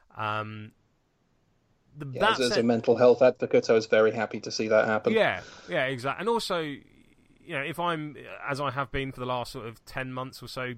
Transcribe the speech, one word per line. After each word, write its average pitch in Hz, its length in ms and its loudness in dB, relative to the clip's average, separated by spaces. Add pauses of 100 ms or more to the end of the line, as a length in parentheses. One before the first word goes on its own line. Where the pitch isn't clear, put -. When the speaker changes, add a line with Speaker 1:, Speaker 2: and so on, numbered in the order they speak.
(160)
Speaker 1:
Um, 107 560 -6 (1200)
the, 147 160 -12
Speaker 2:
Yeah, 123 80 -6
Speaker 1:
that 208 120 4
Speaker 2:
as, 190 80 0
as 123 100 2
Speaker 1:
said 127 80 0
Speaker 2:
a 117 40 4
mental 117 340 4
health 123 260 8
advocate, 123 460 4
I 123 40 6
was 110 140 4
very 110 260 4
happy 110 280 -4
to 113 100 -12
see 110 180 -4
that 110 180 4
happen. 110 260 0
Speaker 1:
Yeah, 151 280 2 (280)
yeah, 156 180 -2
exactly. 135 340 -6
And 202 80 -6
also, 202 320 -2
you 147 240 -10 (640)
know, 147 140 -6
if 151 160 -8
I'm, 156 380 -4 (320)
as 139 120 -4
I 139 100 -2
have 135 220 -6
been 135 200 -6
for - 80 -12
the 123 60 -6
last 123 260 -6
sort 113 140 -12
of 113 180 -16
ten 131 280 -10
months 127 300 -12
or 127 60 -14
so, 123 300 -10